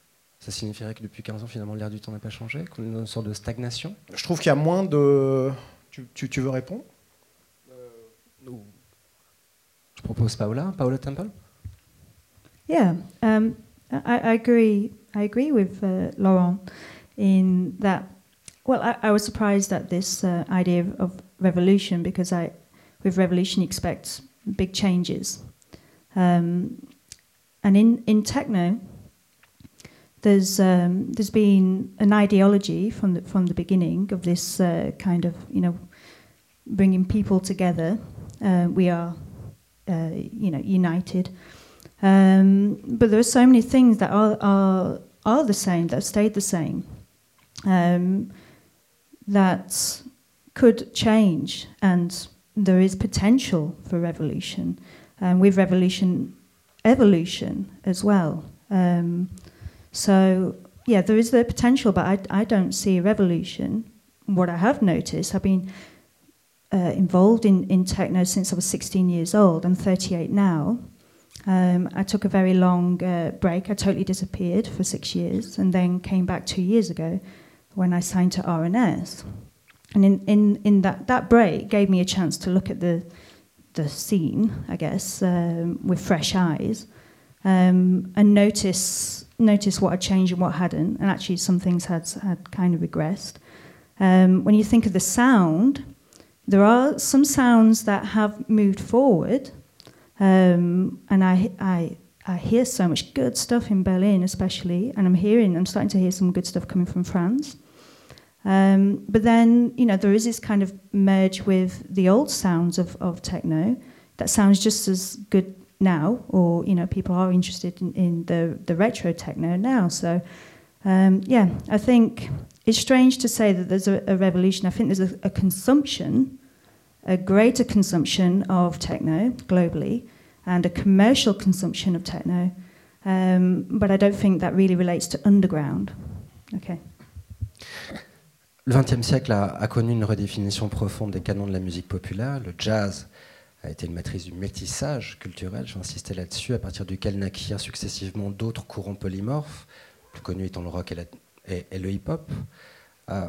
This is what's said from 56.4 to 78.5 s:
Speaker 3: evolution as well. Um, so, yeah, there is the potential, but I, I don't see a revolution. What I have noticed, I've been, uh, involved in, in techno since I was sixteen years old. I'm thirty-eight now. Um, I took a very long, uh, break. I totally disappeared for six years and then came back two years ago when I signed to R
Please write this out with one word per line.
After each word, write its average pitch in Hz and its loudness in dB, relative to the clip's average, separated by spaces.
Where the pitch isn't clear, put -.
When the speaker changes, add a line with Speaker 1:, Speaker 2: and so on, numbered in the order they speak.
Speaker 3:
evolution 202 2
as 185 -2
well. 180 0
Um, 175 0
so, 190 2
yeah, 214 4
there 214 2
is 233 2
the 240 4
potential, 240 2
but 170 0
I, 196 -2
I - 2
don't 190 0
see 190 0
a 175 0
revolution. 190 -2
What 180 0
I 170 -6
have 233 0
noticed, 165 -2
I've 190 -2
been, 190 0
uh, 180 0
involved 196 4
in, 190 4
in 185 2
techno 185 -2
since 185 -4
I 185 -4
was 180 -4
sixteen - -2
years 175 -2
old. 180 4
I'm 180 2
thirty-eight 185 -2
now. 196 0
Um, 180 2
I 190 -2
took 202 -4
a 196 0
very 185 2
long, 180 2
uh, 175 -4
break. 180 -2
I 208 -2
totally 196 -2
disappeared 185 -4
for - -6
six - -8
years 180 -4
and 190 0
then 180 0
came 185 -2
back 180 -6
two - -6
years 196 2
ago 170 -6
when 180 0
I 175 0
signed 180 0
to - -4
R 165 -2